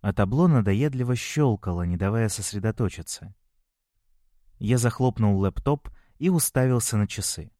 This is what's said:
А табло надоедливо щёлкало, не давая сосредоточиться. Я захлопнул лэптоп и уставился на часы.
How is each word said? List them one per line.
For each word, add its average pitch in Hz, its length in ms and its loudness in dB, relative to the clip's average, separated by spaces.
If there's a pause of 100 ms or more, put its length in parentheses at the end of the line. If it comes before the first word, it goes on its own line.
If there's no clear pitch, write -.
А 101 120 0
табло 123 360 2
надоедливо 123 680 2
щёлкало, 101 680 0
не 87 140 -2
давая 104 320 0
сосредоточиться. 101 1040 -6 (1200)
Я 120 200 0
захлопнул 113 640 2
лэптоп 139 480 -2 (300)
и 165 100 0
уставился 127 680 2
на 104 100 2
часы. - 540 -8